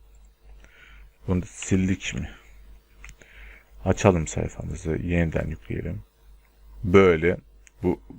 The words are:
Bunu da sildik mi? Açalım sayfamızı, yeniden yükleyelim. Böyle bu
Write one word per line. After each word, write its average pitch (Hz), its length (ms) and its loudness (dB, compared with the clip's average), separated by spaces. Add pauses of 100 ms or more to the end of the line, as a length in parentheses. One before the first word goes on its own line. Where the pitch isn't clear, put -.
(1300)
Bunu 90 140 0
da - 40 -12
sildik - 680 -2
mi? 80 140 -8 (1600)
Açalım 92 420 2
sayfamızı, 82 680 -6
yeniden 82 500 -2
yükleyelim. 85 560 -8 (800)
Böyle 90 540 6 (460)
bu 90 180 0 (180)